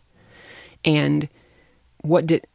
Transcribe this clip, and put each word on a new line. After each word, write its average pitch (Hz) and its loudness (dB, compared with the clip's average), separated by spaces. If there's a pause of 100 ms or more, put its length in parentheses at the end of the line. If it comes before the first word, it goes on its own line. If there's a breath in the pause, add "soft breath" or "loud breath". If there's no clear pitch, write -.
(840 loud breath)
And 147 0 (760 soft breath)
what 165 0
did, 160 0